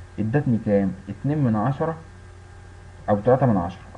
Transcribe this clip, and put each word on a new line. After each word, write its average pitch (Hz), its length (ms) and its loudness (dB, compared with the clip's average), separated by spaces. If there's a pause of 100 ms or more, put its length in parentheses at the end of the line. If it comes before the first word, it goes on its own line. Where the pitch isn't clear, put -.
(180)
ادتني 117 480 0
كام؟ 101 260 2 (160)
اتنين 139 360 -4
من 110 120 2
عشرة 139 400 -2 (1120)
أو 104 120 2
تلاتة 135 260 4
من 110 100 4
عشرة. 90 240 -4 (180)